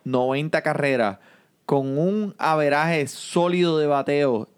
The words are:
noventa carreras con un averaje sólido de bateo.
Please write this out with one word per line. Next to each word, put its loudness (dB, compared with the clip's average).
noventa 0
carreras 0
con 0
un -2
averaje 2
sólido 0
de 2
bateo. 0